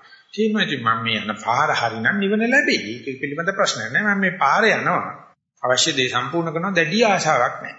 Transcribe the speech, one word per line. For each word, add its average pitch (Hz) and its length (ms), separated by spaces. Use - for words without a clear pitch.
තියෙනවා. 214 340
ඉතින් 151 180
මම 113 200
මේ 113 180
යන 101 180
පාර 131 340
හරි 117 280
නම් 135 200
නිවන 208 260
ලැබෙයි. 247 500
ඒක 131 220
පිළිබඳ 147 360
ප්‍රශ්නයක් 123 380
නෑ. 180 140
මම 202 160
මේ 180 140
පාර 165 300
යනවා. 147 480
අවශ්‍ය 127 300
දේ 131 160
සම්පූර්ණ 143 440
කරනවා. 180 220
දැඩි 165 280
ආශාවක් 156 560
නෑ. - 200